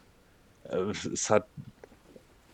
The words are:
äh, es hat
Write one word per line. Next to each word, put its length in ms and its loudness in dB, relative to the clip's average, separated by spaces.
äh, 200 0
es 180 0
hat 160 6